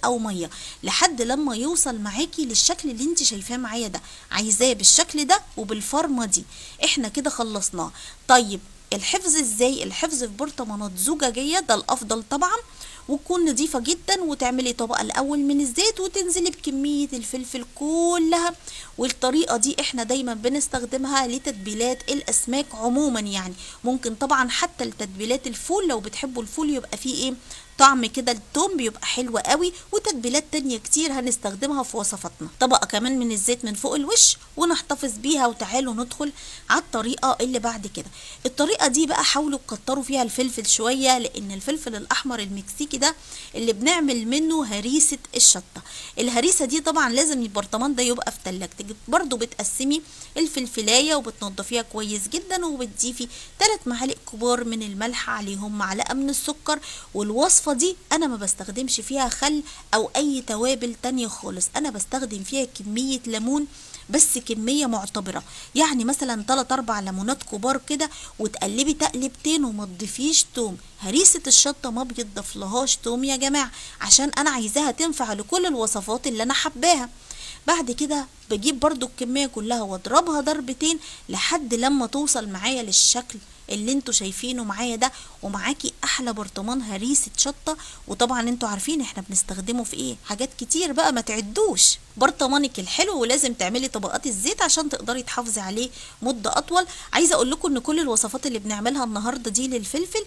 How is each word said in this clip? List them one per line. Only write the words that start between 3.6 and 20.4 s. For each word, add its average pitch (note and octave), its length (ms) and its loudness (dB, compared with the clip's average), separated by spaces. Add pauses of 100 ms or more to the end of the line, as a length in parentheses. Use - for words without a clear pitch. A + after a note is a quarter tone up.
ده. - 140 -8 (300)
عايزاه A3 420 4
بالشكل D4 520 4
ده F#4+ 160 6 (160)
وبالفرمه A#3 680 0
دي. F#3 180 0 (400)
احنا C#4 240 2
كده C#4 220 -2
خلصناه. G3+ 600 -4 (360)
طيب A3+ 320 6 (340)
الحفظ D#4+ 420 0
ازاي؟ B3 480 2
الحفظ B3+ 400 -2
في A3 160 -6
برطمانات G#3+ 580 -6
زجاجيه C4+ 640 0
ده B3+ 160 4
الافضل A3 540 -2
طبعًا، F4+ 260 2 (520)
وتكون E4+ 380 0
نضيفه C#4 340 0
جدًا، F4 420 -2
وتعملي B3+ 520 0
طبقه A#3 280 0
الاول C#4 380 0
من C#4+ 220 4
الزيت، E4+ 380 2
وتنزلي F4+ 500 0
بكميه C#4+ 640 -2
الفلفل B3 520 -8 (100)
كلها. E4+ 800 2 (440)
والطريقه B3+ 600 2
دي B3 220 0
احنا C4 240 -2
دايمًا B3 300 -2
بنستخدمها C4 920 0